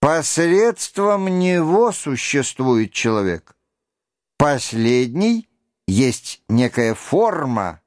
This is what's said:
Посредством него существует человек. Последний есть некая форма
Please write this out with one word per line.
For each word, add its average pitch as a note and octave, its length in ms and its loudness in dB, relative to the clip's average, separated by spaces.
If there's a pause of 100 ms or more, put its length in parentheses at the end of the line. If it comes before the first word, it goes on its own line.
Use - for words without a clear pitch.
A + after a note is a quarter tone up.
Посредством F#3+ 1400 0
него F3+ 540 2
существует B2+ 960 -2
человек. G2 640 -2 (800)
Последний C3 1080 0 (400)
есть A2+ 640 -2
некая A#2 440 2
форма C3 920 -2